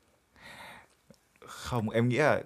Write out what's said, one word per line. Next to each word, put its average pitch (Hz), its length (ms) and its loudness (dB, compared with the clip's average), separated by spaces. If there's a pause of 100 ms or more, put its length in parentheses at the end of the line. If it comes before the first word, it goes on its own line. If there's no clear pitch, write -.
(1500)
Không, 110 420 -4
em 117 200 2
nghĩ 120 80 2
là 135 280 4